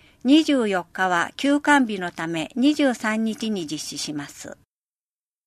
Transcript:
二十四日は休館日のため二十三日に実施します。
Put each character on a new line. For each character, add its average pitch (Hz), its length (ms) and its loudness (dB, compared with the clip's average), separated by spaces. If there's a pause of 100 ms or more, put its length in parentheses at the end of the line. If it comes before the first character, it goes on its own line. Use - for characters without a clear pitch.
(220)
二 302 220 6
十 254 240 2
四 185 160 -2
日 190 240 -4
は 170 280 0
休 285 240 2
館 285 260 4
日 214 120 -6
の 180 120 -6
た 165 160 -8
め 165 280 -4
二 277 200 2
十 285 200 2
三 220 300 -4
日 220 260 -4
に 185 160 -4
実 147 140 -8
施 - 180 -12
し - 140 -8
ま 143 160 -8
す。 - 280 -16 (920)